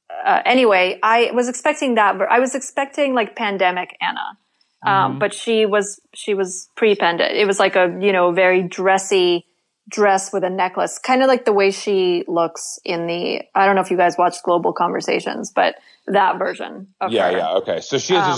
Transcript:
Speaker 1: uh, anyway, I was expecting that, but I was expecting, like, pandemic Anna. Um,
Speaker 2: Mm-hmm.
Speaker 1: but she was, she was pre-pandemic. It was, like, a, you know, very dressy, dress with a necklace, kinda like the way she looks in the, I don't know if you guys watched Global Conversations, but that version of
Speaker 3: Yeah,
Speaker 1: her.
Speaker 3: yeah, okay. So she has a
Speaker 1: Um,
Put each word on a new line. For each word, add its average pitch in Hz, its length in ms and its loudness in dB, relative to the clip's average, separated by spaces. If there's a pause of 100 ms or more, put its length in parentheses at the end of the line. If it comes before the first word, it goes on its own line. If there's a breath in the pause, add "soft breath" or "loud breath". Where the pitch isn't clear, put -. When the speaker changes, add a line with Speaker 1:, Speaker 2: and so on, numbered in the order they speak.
(260)
Speaker 1:
uh, - 200 2
anyway, 208 580 2
I 226 300 2
was 240 160 0
expecting 269 460 -2
that, 202 220 2
but 190 140 -2
I 240 80 2
was 262 160 0
expecting, 277 580 -4
like, 233 220 -2
pandemic 185 640 -2
Anna. - 360 -6 (460)
Um, 196 280 2
Speaker 2:
Mm-hmm. 139 80 -8
Speaker 1:
but 202 140 0
she 220 340 0
was, 202 320 -2 (160)
she - 180 -6
was 190 420 -6
pre-pandemic. 196 600 0
It 208 100 2
was, 196 140 0
like, 190 160 2
a, 180 240 2
you 196 140 2
know, 180 180 2
very 185 320 2
dressy, 185 840 0 (460)
dress 202 420 2
with 190 100 -2
a 190 60 -2
necklace, 185 480 -4
kinda 262 300 2
like 247 180 2
the 214 80 2
way 196 180 4
she 185 560 0
looks 165 580 -4
in 170 220 -4
the, 170 340 -4 (120)
I 196 120 4
don't 196 100 4
know 185 60 4
if 180 100 -6
you 175 60 2
guys 175 200 2
watched 180 260 0
Global 175 300 0
Conversations, 180 800 -4
but 185 240 0 (320 soft breath)
that 190 320 2
version 180 480 -8 (140)
of 190 100 -4
Speaker 3:
Yeah, 95 200 2
Speaker 1:
her. 92 60 0
Speaker 3:
yeah, 82 200 -2
okay. 90 240 -4
So - 160 -4
she 175 160 -2
has 185 140 2
a 180 40 0
Speaker 1:
Um, 170 60 -2